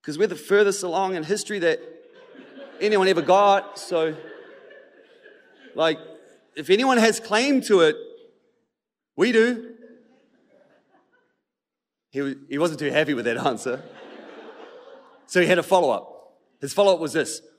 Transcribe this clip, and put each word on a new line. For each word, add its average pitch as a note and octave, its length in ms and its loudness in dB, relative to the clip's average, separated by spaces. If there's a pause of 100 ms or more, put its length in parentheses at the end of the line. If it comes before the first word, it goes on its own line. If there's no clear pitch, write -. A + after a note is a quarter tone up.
'cause D3 160 -4
we're G3+ 80 4
the F3+ 80 -6
furthest G3+ 480 2
along F#3 320 -2
in E3 80 -4
history G3+ 380 -4
that E3 200 0 (1000)
anyone G3+ 260 2
ever F3 160 2
got, G3 560 2
so." D#3+ 380 -4 (1600)
Like, D#3 220 0 (580)
if D3 140 -12
anyone B3+ 260 4
has A3 240 2
claim C4 420 0
to G3 200 4
it, D#3 140 4 (1200)
we A3 160 2
do. A#3 440 0 (2250)
He C#3 120 -8
wa-, C#3 120 -6 (140)
he C#3 80 -8
wasn't D#3+ 240 -4
too D3 100 -4
happy D3+ 220 0
with A#2 140 -4
that A#2 100 -2
answer. B2 460 -4 (1400)
So F3+ 160 0
he E3+ 40 2
had F3 120 2
a E3+ 40 -2
follow-up. D#3+ 760 -2 (240)
His C#3 100 -10
follow-up G3 260 2
was D#3 140 -6
this - 300 -4 (160)